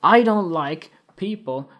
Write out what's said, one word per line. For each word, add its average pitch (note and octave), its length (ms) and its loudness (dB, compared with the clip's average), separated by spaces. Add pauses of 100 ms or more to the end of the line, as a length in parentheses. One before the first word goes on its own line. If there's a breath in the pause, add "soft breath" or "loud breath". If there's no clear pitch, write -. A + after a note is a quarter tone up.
I A3+ 220 6
don't G#3+ 280 0
like D#3 400 -8 (240 soft breath)
people C#3+ 540 -8 (100)